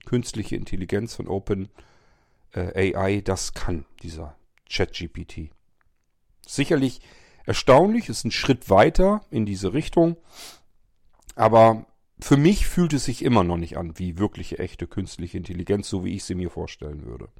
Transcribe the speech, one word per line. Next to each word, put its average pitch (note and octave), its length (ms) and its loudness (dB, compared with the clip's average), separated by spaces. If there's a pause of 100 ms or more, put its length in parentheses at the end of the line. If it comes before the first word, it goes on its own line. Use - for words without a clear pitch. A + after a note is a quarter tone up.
künstliche A#2 500 -4
Intelligenz G2 600 -6
von - 120 -10
Open, G2 420 -4 (840)
äh, F2+ 420 -2
A F#2+ 140 -2
I G2+ 160 -2
das - 320 -4
kann, - 300 -4 (180)
dieser D#2+ 320 -14 (320)
Chat - 260 -4
G E2+ 140 -10
P - 180 -14
T. - 240 -14 (960)
Sicherlich C#3 560 0 (440)
erstaunlich, G3 640 4
ist - 160 -6
ein A#2 60 -4
Schritt - 380 0
weiter E3 600 6
in A2+ 160 -2
diese G2 280 -4
Richtung, E3 440 2 (1160)
aber A2+ 500 6 (340)
für - 160 2
mich E3 320 6
fühlt E3+ 260 2
es C3+ 120 0
sich - 180 -6
immer A#2 200 4
noch F2 140 0
nicht E2 200 -6
an E2 220 -10
wie F2 180 -6
wirkliche, G2 420 -4
echte - 280 -8
künstliche F2+ 500 -10
Intelligenz, F2+ 500 -6
so F#2 160 -6
wie F#2+ 120 -6
ich G2 80 -10
sie F#2 120 -8
mir F2+ 140 -6
vorstellen D2 560 -12
würde. A#1 240 -16 (100)